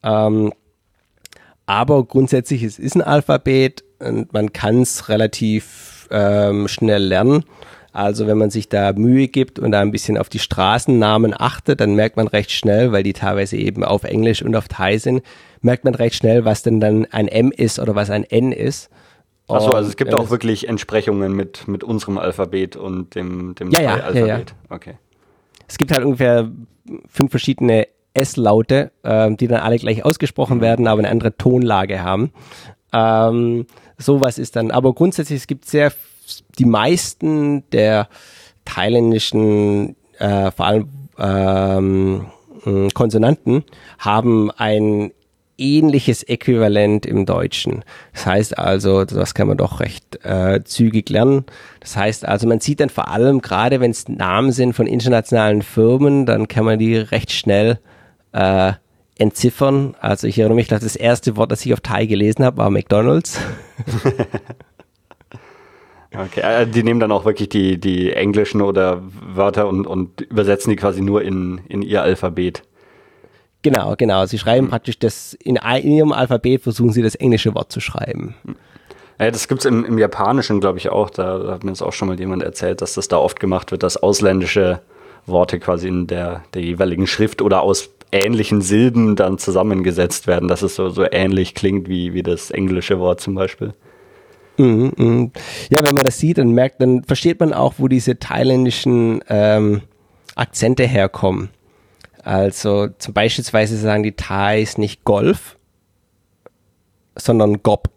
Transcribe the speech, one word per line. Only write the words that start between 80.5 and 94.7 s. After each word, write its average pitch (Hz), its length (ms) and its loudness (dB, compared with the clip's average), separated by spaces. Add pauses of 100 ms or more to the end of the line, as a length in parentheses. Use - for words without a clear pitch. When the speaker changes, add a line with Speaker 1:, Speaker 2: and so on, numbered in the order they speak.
Speaker 2:
glaub 95 160 0
ich, 95 140 -4
auch. 98 180 0
Da, 92 300 -6
da 98 140 -6
hat 90 120 -10
mir 98 60 -4
das 92 100 -10
auch 82 120 -6
schon 98 160 -4
mal 92 100 -4
jemand 92 240 -6
erzählt, - 400 -6
dass - 120 -8
das - 140 -8
da 87 100 0
oft 80 220 0
gemacht 92 300 -2
wird, 92 120 -4
dass 90 140 -2
ausländische 95 840 2 (440)
Worte 90 360 0
quasi 90 280 -4
in 90 200 -2
der, 87 340 -6 (100)
der 92 100 -6
jeweiligen 87 440 -2
Schrift - 340 -2
oder 98 220 4
aus 95 260 0 (220)
ähnlichen 107 500 0
Silben 110 560 2
dann 95 220 0
zusammengesetzt 92 880 0
werden, 87 220 0
dass 90 120 0
es 98 140 -2
so, 92 160 -2
so 90 200 0
ähnlich 95 440 0
klingt 95 340 -2
wie, 87 240 -4
wie 90 100 -4
das 85 280 -4
englische 92 480 -2
Wort 90 220 0
zum 98 140 -6
Beispiel. 95 380 -6 (840)
Speaker 1:
Mhm, 127 380 4